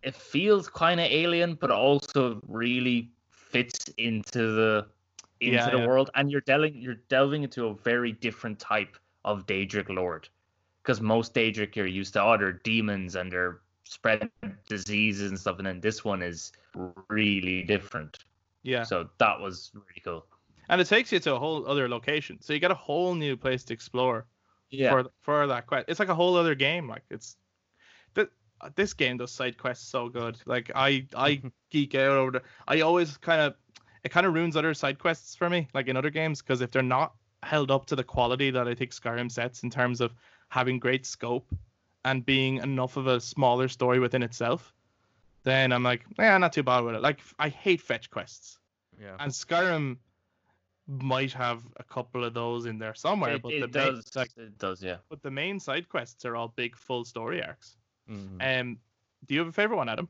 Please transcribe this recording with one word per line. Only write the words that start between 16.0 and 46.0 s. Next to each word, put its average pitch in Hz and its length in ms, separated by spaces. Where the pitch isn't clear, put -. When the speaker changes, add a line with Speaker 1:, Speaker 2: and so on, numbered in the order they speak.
Speaker 1:
one 98 180
is 85 300
really 98 540
different. 85 560
Speaker 2:
Yeah. 123 220
Speaker 1:
So 90 340
that 107 220
was 92 340
really 95 300
cool. 85 220
Speaker 2:
And 180 120
it 170 60
takes 233 260
you 190 80
to 143 140
a 123 40
whole 151 280
other 139 220
location, 143 520
so - 120
you 147 80
get 180 100
a 185 40
whole 180 400
new 147 220
place 127 280
to 117 100
explore 123 520
Speaker 1:
Yeah. 135 220
Speaker 2:
for, 127 80
for 147 280
that 120 180
quest. 135 220
It's 165 120
like 190 80
a 180 60
whole 175 220
other 165 180
game. 139 340
Like, 110 220
it's - 260
th-, - 160
this 202 180
game 127 240
does 123 140
side 127 260
quests - 300
so 120 200
good. 117 380
Like, 123 280
I, 135 400
I 139 280
Speaker 1:
<laughs> - 140
Speaker 2:
geek 143 240
out 135 220
over 131 140
the, 127 120
I 156 120
always 165 380
kinda, 156 380
it - 80
kinda 180 180
ruins 165 260
other 156 160
side 143 260
quests - 380
for 175 140
me, 175 240
like 131 140
in 127 100
other 147 120
games, 156 300
'cause 127 220
if 120 80
they're 131 120
not 127 320
held 147 280
up 135 160
to 147 100
the 131 80
quality 131 460
that 127 180
I 120 60
think 127 180
Skyrim 120 380
sets 120 340
in 127 60
terms 123 300
of 120 140
having 127 300
great 131 260
scope - 480
and 131 200
being 135 340
enough 127 380
of 135 120
a 123 120
smaller 127 480
story 127 320
within 123 220
itself, 120 500
then 131 280
I'm 123 100
like, 123 220